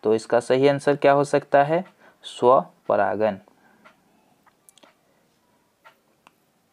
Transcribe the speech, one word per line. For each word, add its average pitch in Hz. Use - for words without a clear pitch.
तो 107
इसका 117
सही 131
आंसर 143
क्या 139
हो 143
सकता 143
है? 160
स्वपरागन। 107